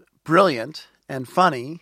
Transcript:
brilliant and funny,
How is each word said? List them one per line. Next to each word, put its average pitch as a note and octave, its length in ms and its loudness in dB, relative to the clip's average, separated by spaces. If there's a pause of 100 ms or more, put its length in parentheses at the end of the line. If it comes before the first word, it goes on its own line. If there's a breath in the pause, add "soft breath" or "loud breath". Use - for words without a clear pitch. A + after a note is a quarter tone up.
(260)
brilliant D#3 640 0 (200)
and C3 180 -10
funny, D#3+ 540 -2